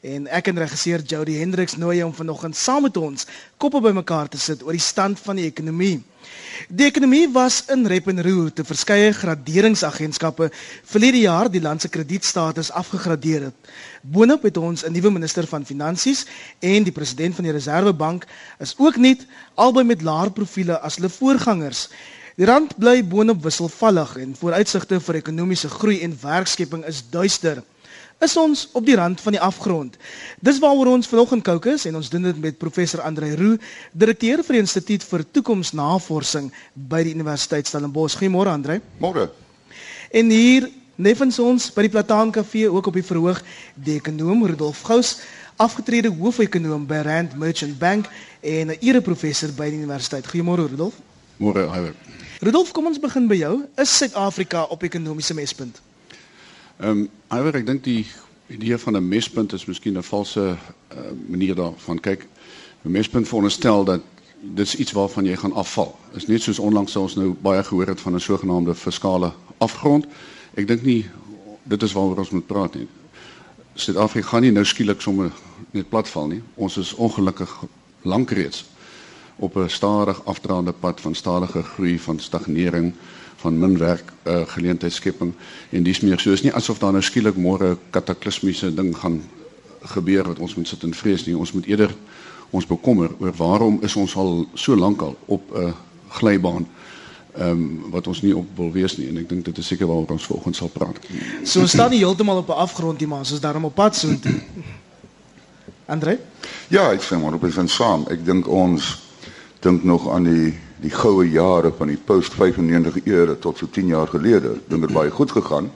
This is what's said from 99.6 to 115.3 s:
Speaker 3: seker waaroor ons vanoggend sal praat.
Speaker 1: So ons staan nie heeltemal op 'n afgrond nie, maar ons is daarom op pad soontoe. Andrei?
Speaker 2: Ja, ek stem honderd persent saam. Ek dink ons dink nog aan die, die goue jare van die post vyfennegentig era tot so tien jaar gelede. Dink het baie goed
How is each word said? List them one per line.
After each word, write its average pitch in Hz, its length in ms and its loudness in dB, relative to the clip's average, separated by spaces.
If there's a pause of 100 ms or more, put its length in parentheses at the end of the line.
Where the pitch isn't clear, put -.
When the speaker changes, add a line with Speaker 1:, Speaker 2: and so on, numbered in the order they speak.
Speaker 3:
seker 90 200 -2
waaroor 82 240 0
ons 80 140 -6
vanoggend - 300 -6
sal 87 140 -6
praat. - 300 -6 (440)
Speaker 1:
So - 160 0
ons 180 120 4
staan 240 180 6
nie 247 100 4
heeltemal 190 380 2
op 170 120 -4
'n - 20 -2
afgrond 165 480 -2
nie, 151 80 -6
maar 147 120 -8
ons 135 120 -6
is 147 80 -4
daarom 156 260 -4
op 147 100 -6
pad 208 200 4
soontoe. - 460 0 (1400)
Andrei? 156 340 -2 (480)
Speaker 2:
Ja, 175 240 4
ek 98 100 2
stem 85 200 -2
honderd 80 200 -2
persent 87 280 0
saam. 95 400 2
Ek 82 160 -4
dink 90 220 2
ons 90 580 2 (600)
dink 90 180 6
nog 87 260 4
aan 87 200 2
die, 82 240 4 (300)
die 78 100 -4
goue 95 360 4
jare 85 480 4
van 78 120 -2
die 71 80 -2
post - 400 2
vyfennegentig 85 720 2
era 85 320 4
tot 82 160 -4
so 80 140 -8
tien 92 180 0
jaar 78 220 2
gelede. 78 480 2 (100)
Dink 80 160 0
het 73 80 -2
baie 76 200 2
goed 143 200 0